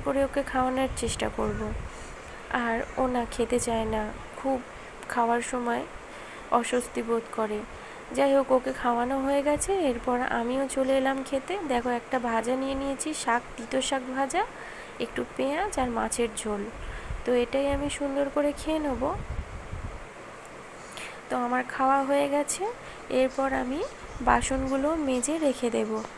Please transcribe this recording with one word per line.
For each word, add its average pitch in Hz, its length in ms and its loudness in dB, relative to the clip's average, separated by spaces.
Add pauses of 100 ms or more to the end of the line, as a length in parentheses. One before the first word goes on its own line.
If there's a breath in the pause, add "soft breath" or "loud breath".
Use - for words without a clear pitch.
করে 277 200 2
ওকে 269 200 0
খাওয়ানোর 262 540 0
চেষ্টা 220 320 -2
করব। 214 420 -2 (840 loud breath)
আর 233 220 2 (220)
ও 262 100 4
না 247 240 0
খেতে 240 280 2
চায় 226 260 0
না, 214 260 0 (260)
খুব 269 220 0 (500)
খাওয়ার 233 320 4
সময় 240 420 -2 (680 loud breath)
অস্বস্তি 240 500 2
বোধ 233 240 0 (100)
করে। 214 240 0 (540 loud breath)
যাই 277 220 6
হোক, 269 160 6
ওকে 262 220 4
খাওয়ানো 247 460 2
হয়ে 277 220 4
গেছে, 294 320 2
এরপর 254 440 2 (120)
আমিও 254 380 2
চলে 262 300 2
এলাম 269 260 2
খেতে। 277 340 -2 (100)
দেখো, 247 220 2
একটা 240 300 0
ভাজা 233 360 0
নিয়ে 269 200 -2
নিয়েছি, 277 380 -2
শাক, 240 280 2 (160)
তিতো 254 240 -2
শাক 262 220 0 (120)
ভাজা, 269 260 2 (580 loud breath)
একটু - 220 -4 (160)
পেঁয়াজ 294 420 0
আর 254 100 2
মাছের 233 480 0
ঝোল। 208 240 -2 (640 loud breath)
তো 240 80 2
এটাই 254 340 2
আমি 285 220 2
সুন্দর 285 400 0
করে 294 280 2
খেয়ে 311 220 0
নেব। 269 220 0 (2250 loud breath)
তো - 80 -2
আমার 247 260 2
খাওয়া 269 400 4
হয়ে 285 260 4
গেছে, 294 340 2 (460 loud breath)
এরপর 262 440 2
আমি 262 300 0 (380)
বাসনগুলো 262 760 4
মেজে 285 420 0
রেখে 262 320 2
দেব, 220 320 0 (160)